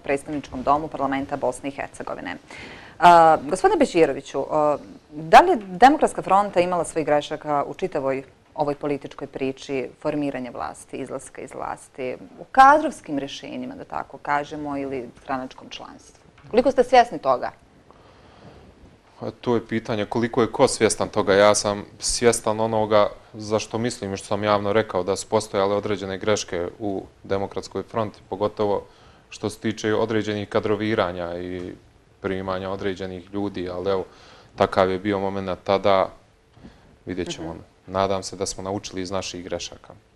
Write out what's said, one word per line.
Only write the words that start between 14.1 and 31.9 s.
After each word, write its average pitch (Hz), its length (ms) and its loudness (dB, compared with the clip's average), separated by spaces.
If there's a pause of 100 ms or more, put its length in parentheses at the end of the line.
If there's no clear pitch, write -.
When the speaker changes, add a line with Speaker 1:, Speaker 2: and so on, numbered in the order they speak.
Speaker 1:
kažemo, 147 600 -6
ili 135 320 -8 (140)
stranačkom 131 460 -10
članstvu? - 540 -20 (260)
Koliko 247 220 4
ste 247 120 4
svjesni 233 360 4
toga? 123 320 0 (1700)
Speaker 2:
A 117 120 -8 (100)
to 123 140 0
je 110 120 -2
pitanje 113 380 -2
koliko 117 360 0
je 107 100 2
ko 131 160 4
svjestan 101 420 2
toga. 98 240 2
Ja 104 220 8
sam 101 300 -2 (140)
svjestan 113 600 0
onoga 110 500 4 (240)
za 107 260 -2
što - 180 -6
mislim 110 360 -4
i 95 40 -6
što - 100 -14
sam 101 160 -2
javno 104 300 2
rekao, 104 300 2
da 95 120 0
su - 140 -8
postojale 104 460 0
određene 98 420 -4
greške 90 500 -2 (120)
u 98 240 -6 (200)
Demokratskoj 98 600 -6
fronti, 107 360 -6 (100)
pogotovo 101 540 -2 (460)
što - 200 -8
se - 100 -10
tiče 107 360 -2
određenih 104 540 -2
kadroviranja 98 880 -2
i 90 360 -8 (480)